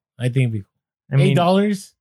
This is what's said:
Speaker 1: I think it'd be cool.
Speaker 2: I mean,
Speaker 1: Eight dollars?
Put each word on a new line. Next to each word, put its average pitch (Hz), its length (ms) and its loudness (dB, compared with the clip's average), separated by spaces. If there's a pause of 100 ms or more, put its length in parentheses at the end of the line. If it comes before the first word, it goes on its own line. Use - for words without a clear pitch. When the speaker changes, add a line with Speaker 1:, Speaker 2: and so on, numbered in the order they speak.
(200)
Speaker 1:
I 120 40 -8
think 123 140 -4
it'd 127 140 0
be 107 100 -6
cool. - 60 -18 (460)
Speaker 2:
I - 20 0
mean, 143 120 4
Speaker 1:
Eight 135 80 2
dollars? 190 640 0